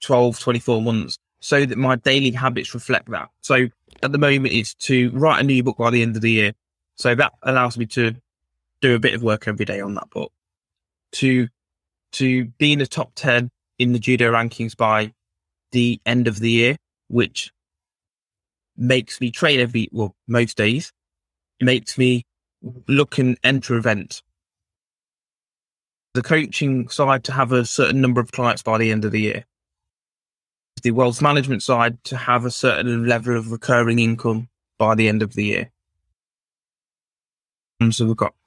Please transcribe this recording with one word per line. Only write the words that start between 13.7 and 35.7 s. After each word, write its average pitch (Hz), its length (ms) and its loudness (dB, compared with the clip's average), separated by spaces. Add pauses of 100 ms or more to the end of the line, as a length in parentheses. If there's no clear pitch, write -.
in 123 160 0
the 120 60 0
judo 120 320 2
rankings 113 440 -4
by 107 380 0 (580)
the 120 340 0
end 120 220 0
of 107 120 -4
the 113 120 0
year, 120 240 2 (320)
which - 440 -2 (1200)
makes 123 460 -2
me 120 100 -2
train 147 280 0
every, 120 320 0
well, 104 240 -6 (120)
most 117 300 0
days, 113 340 0 (680)
makes 127 360 0
me 127 280 2 (640)
look 139 300 0
and 127 260 2
enter 127 320 0
events. 107 480 -4 (1900)
The 123 60 0
coaching 135 680 0
side, 135 360 0
to 135 60 -8
have 131 200 0
a 123 140 2
certain 131 360 2
number 123 180 4
of 113 120 -4
clients 117 300 -2
by 110 160 -2
the 113 140 2
end 107 140 -2
of 104 60 -2
the 107 100 0
year. - 240 -4 (1400)
The 120 100 0
wealth 123 300 2
management 139 400 2
side, 117 440 0
to 127 120 -8
have 123 280 0
a 123 60 -6
certain 117 540 -2
level 117 320 0
of 113 140 -6
recurring 117 480 0
income 113 500 -2 (280)
by 110 180 2
the 110 120 4
end 107 140 2
of 104 120 -4
the 104 120 -2
year. - 260 -4 (2000)